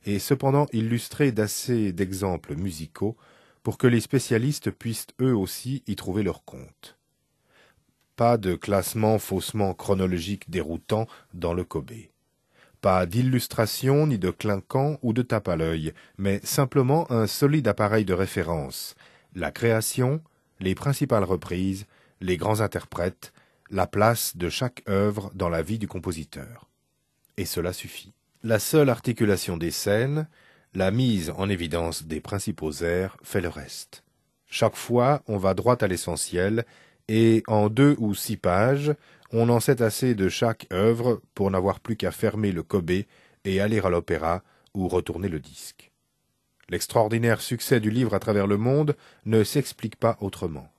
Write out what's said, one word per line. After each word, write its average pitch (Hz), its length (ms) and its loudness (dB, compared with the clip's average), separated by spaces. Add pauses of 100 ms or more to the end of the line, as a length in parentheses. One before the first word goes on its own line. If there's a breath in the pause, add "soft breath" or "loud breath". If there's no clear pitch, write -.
et 101 140 0
cependant 139 540 2
illustrée 117 580 0
d'assez 107 640 0
d'exemples 92 600 -4
musicaux 90 600 -6 (480 soft breath)
pour 110 140 -4
que 127 100 4
les 120 140 6
spécialistes 120 720 -2
puissent - 360 -8 (140)
eux 127 140 2
aussi 120 520 -4
y 104 80 -4
trouver 104 280 -4
leur 87 220 -4
compte. - 520 -20 (1200 soft breath)
Pas 120 220 4
de 92 180 0
classement 107 600 0
faussement 98 560 -2
chronologique 92 760 -2
déroutant 85 580 -4 (260 loud breath)
dans 85 200 -4
le 90 100 -2
Kobe. - 280 -8 (920 soft breath)
Pas 92 240 4
d'illustration 127 1000 0
ni 120 120 0
de 90 100 0
clinquant 131 720 -2
ou 117 100 0
de 120 100 0
tape 117 260 -2
à 87 80 0
l'œil, 80 380 -2 (240 loud breath)
mais 98 260 0
simplement 139 680 2
un 110 160 2
solide 143 400 2
appareil 107 380 2
de 92 80 0
référence, 85 840 -4 (400 soft breath)
la 80 160 -4
création, 123 680 0 (400)
les 95 140 0
principales 127 480 0
reprises, 95 640 -2 (340 soft breath)
les 92 160 0
grands 104 260 0
interprètes, - 680 -4 (380 soft breath)
la 92 180 0
place 110 480 2
de 87 140 -2
chaque - 400 -6
œuvre 101 460 0
dans 90 140 -2
la 82 120 0
vie 104 180 -4
du 101 80 -4
compositeur. 80 840 -10 (680)
Et 92 80 -4
cela 87 280 -4
suffit. - 400 -16 (300)
La 110 160 2
seule 147 300 4
articulation 107 680 0
des 82 160 -2
scènes, 135 560 0 (460 soft breath)
la 95 180 2
mise 107 460 2
en 95 120 -2
évidence 85 540 -2
des 78 180 -8
principaux 90 500 -6
airs 85 520 -2
fait - 180 -2
le 85 80 -4
reste. - 540 -14 (440)
Chaque - 280 0
fois, 123 520 2
on 107 100 -2
va 95 160 2
droit 117 280 2
à 107 60 2
l'essentiel, 92 800 -2 (440 soft breath)
et 113 380 6
en 107 220 4
deux 139 280 6
ou 104 160 0
six - 240 -6
pages, 131 560 2 (380 soft breath)
on 117 180 2
en 120 100 6
sait 120 220 2
assez 117 320 2
de 95 160 2
chaque - 420 -2
œuvre 113 500 2 (120)
pour 98 160 0
n'avoir 95 300 0
plus 113 160 -4
qu'à 92 160 -2
fermer 107 400 0
le 82 120 -4
Kobe 90 280 0 (540 soft breath)
et 95 160 0
aller 107 180 2
à 92 100 2
l'opéra 85 540 0 (300 soft breath)
ou 95 140 -2
retourner 87 400 -2
le 80 120 -4
disque. - 520 -18 (800)
L'extraordinaire 113 720 2
succès - 380 0
du 107 100 2
livre 110 240 0
à 95 60 0
travers 104 260 2
le 101 120 2
monde 139 380 2 (300 loud breath)
ne 107 180 4
s'explique - 520 -4
pas 113 260 0
autrement. 85 580 -8